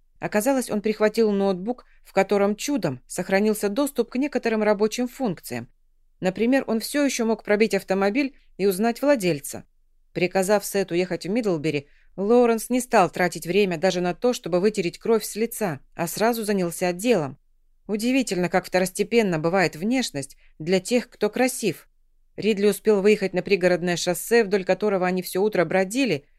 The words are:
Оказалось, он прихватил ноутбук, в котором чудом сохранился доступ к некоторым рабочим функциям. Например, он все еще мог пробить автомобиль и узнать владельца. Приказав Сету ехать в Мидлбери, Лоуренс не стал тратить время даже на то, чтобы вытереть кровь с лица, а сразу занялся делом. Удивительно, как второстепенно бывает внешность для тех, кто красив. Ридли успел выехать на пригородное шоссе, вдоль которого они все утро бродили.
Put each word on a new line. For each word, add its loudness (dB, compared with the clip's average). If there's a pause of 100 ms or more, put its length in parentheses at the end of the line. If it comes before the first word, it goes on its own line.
(180)
Оказалось, 0
он -2
прихватил 2
ноутбук, -2 (200)
в -20
котором 2
чудом -4
сохранился 0
доступ -2
к -6
некоторым -2
рабочим 0
функциям. -6 (500)
Например, 0
он -2
все -2
еще 0
мог -2
пробить 2
автомобиль 0 (220)
и 0
узнать 0
владельца. 0 (480)
Приказав 2
Сету -2
ехать -2
в -6
Мидлбери, -2 (300)
Лоуренс 2
не 0
стал 4
тратить -4
время 0
даже 0
на -2
то, 0
чтобы -2
вытереть -2
кровь 0
с -10
лица, -4 (160)
а -4
сразу 0
занялся -2
делом. 0 (480)
Удивительно, 0
как 0
второстепенно 0
бывает 0
внешность -4 (220)
для 0
тех, -2
кто -4
красив. -2 (480)
Ридли 0
успел 2
выехать 4
на -2
пригородное 2
шоссе, 2
вдоль -2
которого 0
они 0
все -2
утро 2
бродили. 0 (140)